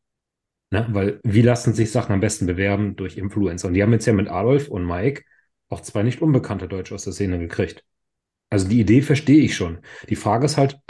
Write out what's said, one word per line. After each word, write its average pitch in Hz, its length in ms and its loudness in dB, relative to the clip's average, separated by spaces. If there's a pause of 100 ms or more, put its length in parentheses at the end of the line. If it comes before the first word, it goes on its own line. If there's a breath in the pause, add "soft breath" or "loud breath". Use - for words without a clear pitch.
(720)
Ne? 110 220 0
Weil 101 320 -2
wie 110 180 4
lassen 117 320 2
sich 107 160 0
Sachen 107 220 -2
am 98 80 2
besten 90 260 -2
bewerben? 98 480 -2
Durch 92 240 -10
Influencer. 95 500 -4
Und 87 60 -2
die 95 80 4
haben 104 100 4
jetzt 110 140 2
ja 120 60 4
mit 98 180 0
Adolf 123 380 0
und 90 180 -6
Mike 98 380 -4 (440)
auch - 120 -8
zwei - 240 -4
nicht 120 180 -2
unbekannte 113 460 0
Deutsche 92 260 -10
aus 95 100 -12
der 95 80 -8
Szene 92 280 -2
gekriegt. 87 440 -6 (640)
Also 95 200 0
die 117 120 4
Idee 110 220 6
verstehe 139 400 4
ich - 140 0
schon. 85 220 -6 (300 loud breath)
Die 107 80 -2
Frage 110 300 0
ist - 100 0
halt, 139 220 0 (100)